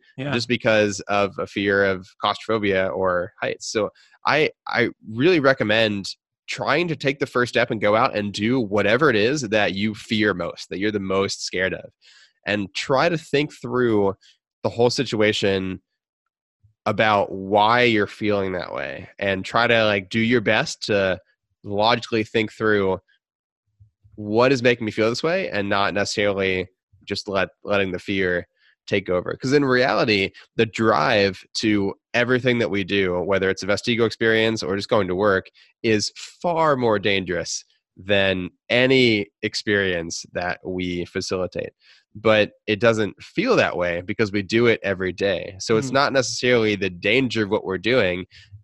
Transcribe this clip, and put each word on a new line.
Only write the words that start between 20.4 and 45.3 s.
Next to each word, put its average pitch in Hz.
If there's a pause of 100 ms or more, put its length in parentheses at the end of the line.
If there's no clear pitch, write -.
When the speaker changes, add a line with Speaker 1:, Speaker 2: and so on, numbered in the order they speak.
Speaker 2:
best 110
to 95 (420)
logically 110
think 110
through 101 (1160)
what 107
is 131
making 120
me 107
feel 110
this 120
way 180
and 101
not 101
necessarily 98 (380)
just -
let, 95 (140)
letting 98
the 90
fear 90 (400)
take 101
over. -
'Cause 131
in 143
reality, 123 (260)
the 113
drive 107 (100)
to 101 (200)
everything 123
that 104
we 98
do, 92
whether 95
it's 95
a 95
Vestigo 110
experience 110
or 95
just 98
going 104
to 90
work, 95 (320)
is 107
far 160
more 117
dangerous 92 (340)
than 95 (200)
any 123 (120)
experience 95
that 90
we 90
facilitate. 92 (420)
But 107 (140)
it 104
doesn't 110
feel 226
that 107
way 87
because 101
we 104
do 110
it 113
every 92
day. 92